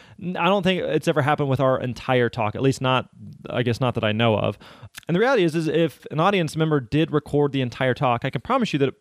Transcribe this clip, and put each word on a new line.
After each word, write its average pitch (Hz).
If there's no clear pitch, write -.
n-, 180
I 170
don't 196
think 180
it's 151
ever 151
happened 143
with 131
our 131
entire 123
talk, 107
at 101
least 135
not, 127
I 123
guess 113
not 123
that 107
I 107
know 110
of. 104
And 165
the 180
reality 240
is, 156
is 160
if 160
an 143
audience 180
member 156
did 143
record 147
the 135
entire 127
talk, 123
I 131
can 127
promise 240
you 143
that 135